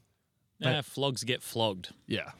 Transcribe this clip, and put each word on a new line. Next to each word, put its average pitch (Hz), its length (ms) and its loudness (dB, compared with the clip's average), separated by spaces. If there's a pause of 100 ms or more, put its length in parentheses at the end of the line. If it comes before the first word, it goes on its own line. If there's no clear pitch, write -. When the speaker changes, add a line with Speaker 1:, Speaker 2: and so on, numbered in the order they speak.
(580)
Speaker 1:
Yeah, 127 180 2
Speaker 2:
But 143 80 -2
Speaker 1:
flogs 135 400 0
get 123 180 0
flogged. 104 500 0 (140)
Speaker 2:
Yeah. 101 340 -2